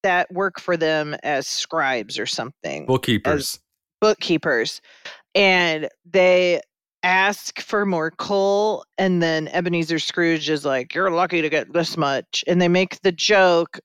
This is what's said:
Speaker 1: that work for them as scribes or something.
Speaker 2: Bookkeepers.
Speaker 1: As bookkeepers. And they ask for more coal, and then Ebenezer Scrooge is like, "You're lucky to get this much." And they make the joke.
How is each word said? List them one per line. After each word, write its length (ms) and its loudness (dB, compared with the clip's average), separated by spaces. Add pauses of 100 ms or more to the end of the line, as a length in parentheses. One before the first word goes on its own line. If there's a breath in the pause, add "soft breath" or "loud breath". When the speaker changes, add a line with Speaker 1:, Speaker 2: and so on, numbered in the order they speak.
Speaker 1:
that 280 0
work 260 -4
for 200 -2
them 460 -2
as 240 -4
scribes 680 -4
or 80 -4
something. 600 -8
Speaker 2:
Bookkeepers. 720 -2
Speaker 1:
As 40 -20 (400)
bookkeepers. 800 0 (560 loud breath)
And 540 2 (200)
they 520 4 (420)
ask 580 0
for 220 -2
more 280 -2
coal, 760 0 (140)
and 240 2
then 240 0
Ebenezer 500 -2
Scrooge 540 -2
is 140 -2
like, 280 -2
"You're 160 0
lucky 320 0
to 80 -2
get 240 -4
this 240 -2
much." 480 -4
And 160 2
they 60 4
make 340 0
the 100 2
joke. 720 2